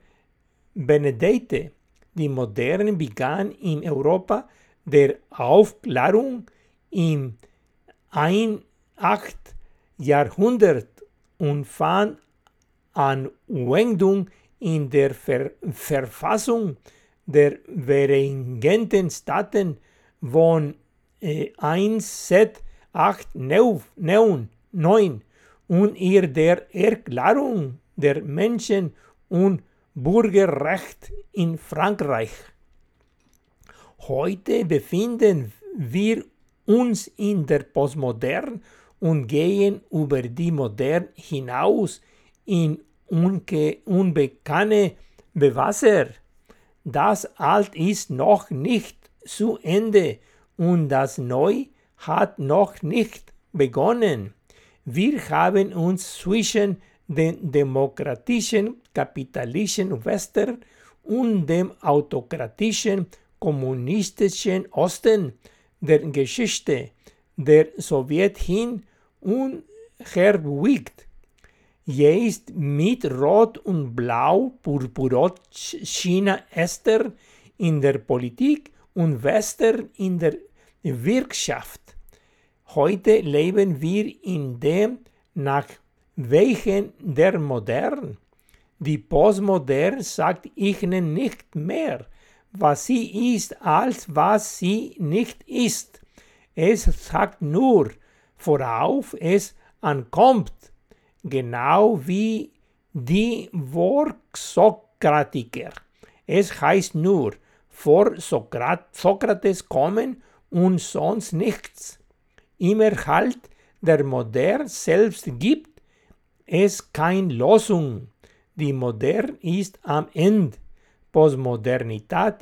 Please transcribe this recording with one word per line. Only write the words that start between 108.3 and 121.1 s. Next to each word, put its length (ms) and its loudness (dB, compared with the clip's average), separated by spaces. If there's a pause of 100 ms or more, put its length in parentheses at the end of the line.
Sokrates 760 0
kommen 540 -2 (280)
und 300 2
sonst 520 -4
nichts. 640 -6 (600)
Im 220 2
Erhalt 580 0 (420)
der 240 4
Modern 640 -2
selbst 600 0 (100)
gibt 420 -2 (680)
es 460 0
keine 420 0
Lösung. 720 2 (460)
Die 180 -2
Modern 680 -2
ist 420 -4
am 320 -2
Ende. 420 2 (540)